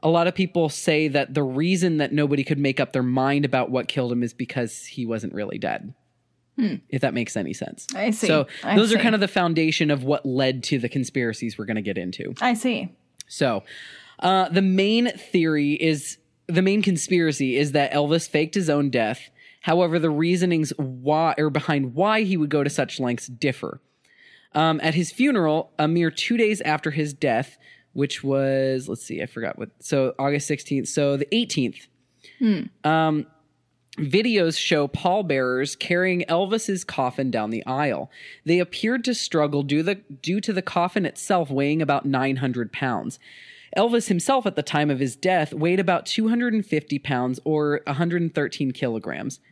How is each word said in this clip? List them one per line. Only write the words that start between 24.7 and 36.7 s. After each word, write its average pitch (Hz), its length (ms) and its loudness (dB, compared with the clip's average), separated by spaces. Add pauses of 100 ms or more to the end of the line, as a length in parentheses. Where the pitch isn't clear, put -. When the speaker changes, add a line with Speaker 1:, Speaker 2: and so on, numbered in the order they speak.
Speaker 1:
at 160 140 0
his 165 160 -2
funeral, 175 680 2
a 151 120 2
mere 165 200 2
two - 280 -2
days 214 240 2
after 156 300 -2
his 147 220 -2
death, 131 440 -2 (340)
which - 320 -4
was, 135 640 0
let's - 180 -8
see, - 160 -8
I 104 40 -4
forgot - 340 -8
what, 110 200 -10
so 131 380 0
August 143 300 -2
sixteenth, 139 400 -4
so 143 300 0
the 139 180 -2
eighteenth, 160 520 -2 (520)
Speaker 2:
Hmm. 220 220 2 (240)
Speaker 1:
um, 156 400 2 (720)
videos 185 600 2
show 147 300 2
pallbearers 139 880 0
carrying 180 540 0
Elvis's 190 540 0